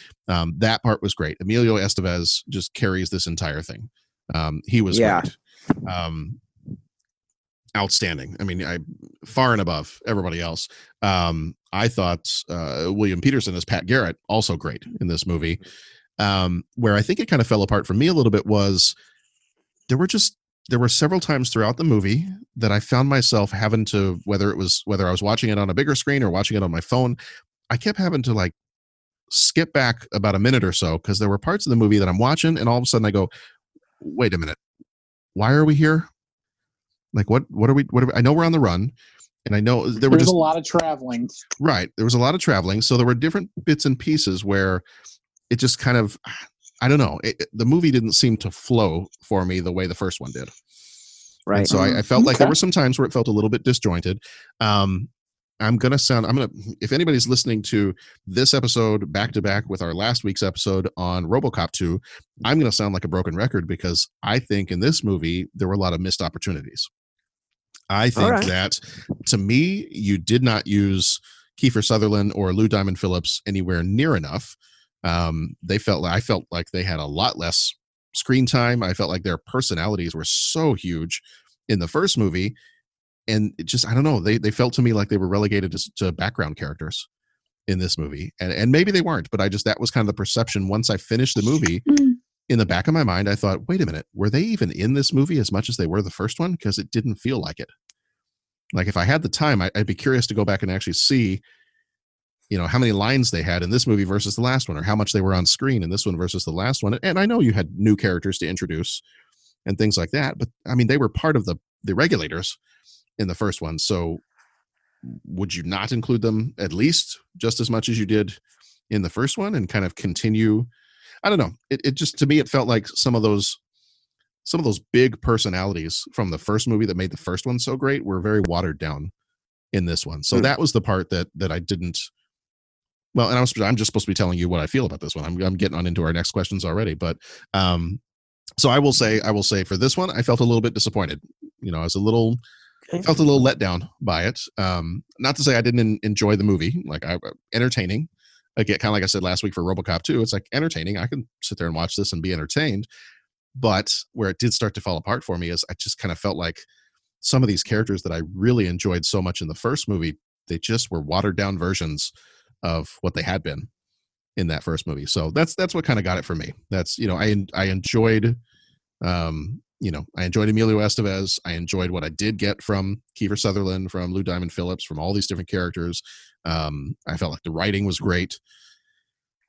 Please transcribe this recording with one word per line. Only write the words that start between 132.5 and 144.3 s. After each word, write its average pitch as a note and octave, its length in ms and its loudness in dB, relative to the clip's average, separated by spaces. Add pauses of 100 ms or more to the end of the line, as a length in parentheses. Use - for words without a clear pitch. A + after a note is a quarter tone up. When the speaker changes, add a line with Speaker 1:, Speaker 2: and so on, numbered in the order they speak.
Speaker 1:
well, A#2 160 2
and B2 80 2
I B2 60 4
was, B2+ 180 2
I'm G#2+ 160 2
just G#2+ 120 0
supposed - 180 -2
to G#2 40 -2
be F#2 40 0
telling F2 240 0
you F2 100 0
what F2 120 0
I D#2 60 -2
feel B2+ 200 0
about D#2 140 -6
this - 140 -8
one. D2+ 120 -8
I'm, F2 160 -4
I'm F#2 140 0
getting F2 200 -2
on F2 100 -2
into E2+ 180 -2
our E2 80 0
next E2+ 180 -2
questions F#2+ 340 -4
already, F2 300 -2
but, E2 240 -4 (340)
um, F2+ 480 2 (580)
so C#3 120 6
I C3 80 6
will C#3+ 160 4
say, A2 260 2
I G2+ 100 -2
will G#2 120 2
say G2 200 0
for F#2 140 -4
this B2+ 220 0
one, F#3 120 -2
I A#2+ 120 -2
felt A#2+ 180 2
a B2 40 4
little A#2 180 4
bit A#2 120 0
disappointed. E2+ 460 -2 (400)
You - 100 -8
know, E2 100 -4
I E2 40 -4
was E2+ 120 -2
a G2 40 -2
little, A2+ 380 2 (540)
Speaker 2:
Okay. F3 100 -4
Speaker 1:
felt D#3 160 2
a D#3+ 40 4
little C#3 200 6
let C3 180 4
down F2+ 280 -2 (120)
by F2 240 0
it. A#2 160 -2 (180)